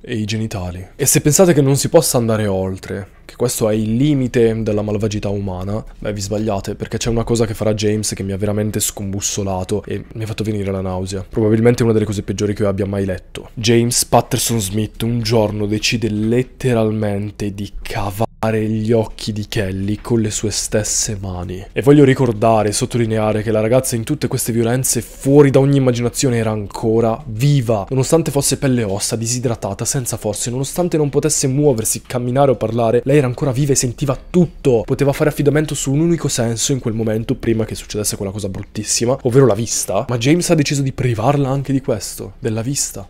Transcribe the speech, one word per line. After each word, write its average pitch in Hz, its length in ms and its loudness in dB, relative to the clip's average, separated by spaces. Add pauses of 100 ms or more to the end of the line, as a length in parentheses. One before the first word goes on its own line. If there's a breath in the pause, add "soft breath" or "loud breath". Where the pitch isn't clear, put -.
e 123 60 -6
i 107 120 -2
genitali. 98 680 -6
E 143 120 -2
se - 160 2
pensate 165 320 6
che 143 80 6
non 135 140 4
si 131 120 -2
possa 156 300 4
andare 110 280 0
oltre, 95 680 -4 (120)
che - 80 -20
questo 120 340 0
è 107 60 2
il 110 220 0
limite 120 640 2
della 104 200 0
malvagità 104 480 -2
umana, 101 540 -4 (140)
beh, 107 140 -6
vi 104 80 -6
sbagliate, 104 560 -2
perché - 200 -8
c'è 113 140 -2
una 113 140 0
cosa 117 200 2
che 107 100 -4
farà 107 200 0
James 107 400 -2
che - 80 -8
mi 98 80 -4
ha 98 60 -4
veramente 104 420 -2
scombussolato 98 1040 -4
e 101 280 -8
mi 110 100 -8
ha 107 40 -4
fatto 110 180 -6
venire 101 260 -2
la 95 100 -2
nausea. 95 480 -4
Probabilmente 113 540 4
una 113 100 4
delle 107 120 2
cose 101 180 -4
peggiori 101 320 -2
che 110 80 -4
io 101 60 2
abbia 98 180 -2
mai 98 180 -2
letto. - 500 -8
James 117 500 2
Patterson 117 560 0
Smith 104 420 -4
un 117 200 -2
giorno 107 440 0
decide 107 420 -2
letteralmente 107 1400 -2
di 101 200 -8 (100)
cavare 110 800 -2
gli 110 300 0
occhi 113 400 0
di 104 160 -6
Kelly 98 520 -4
con 117 200 0
le 107 100 0
sue 101 220 -4
stesse - 680 -2
mani. 92 520 -8
E 117 100 -2
voglio 143 220 8
ricordare 113 640 4
e 104 40 0
sottolineare 110 680 0
che 113 80 -2
la 107 100 2
ragazza 120 360 2
in 113 80 -4
tutte 143 240 -4
queste 123 240 -4
violenze 117 480 0
fuori 139 500 4
da 131 80 6
ogni 139 200 4
immaginazione 120 580 0
era 110 160 0
ancora 113 760 0
viva. 117 640 2
Nonostante 143 420 2
fosse 139 280 0
pelle 127 240 2
e - 20 0
ossa, 101 320 -4
disidratata, 113 680 -4
senza 120 320 -4
forze, 107 340 -4
nonostante 160 460 -2
non 147 120 2
potesse 143 400 2
muoversi, 131 580 2
camminare 127 460 2
o 113 40 2
parlare, 113 480 2
lei 135 120 2
era 135 100 4
ancora 131 240 -2
viva 139 220 0
e 123 40 4
sentiva 131 400 -2 (120)
tutto. 143 560 2
Poteva 135 280 0
fare 156 180 2
affidamento 147 440 2
su - 160 -4
un 143 100 2
unico 165 280 2
senso 117 440 -2
in 131 60 0
quel 113 160 -4
momento, 113 400 -2
prima 110 300 0
che 107 100 -8
succedesse - 420 -6
quella 98 140 -6
cosa 101 200 -6
bruttissima, 110 720 -2
ovvero 131 240 6
la 104 80 4
vista. 107 540 -2
Ma 120 100 -2
James 156 320 2
ha 170 40 6
deciso 143 280 0
di 135 100 -2
privarla 127 560 0
anche 135 240 -2
di 135 80 2
questo, 104 580 -6
della 113 240 -4
vista 117 480 -6